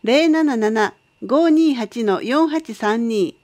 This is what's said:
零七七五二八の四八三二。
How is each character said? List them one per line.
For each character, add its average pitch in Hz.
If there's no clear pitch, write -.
零 285
七 311
七 214
五 311
二 311
八 233
の 196
四 302
八 311
三 226
二。 208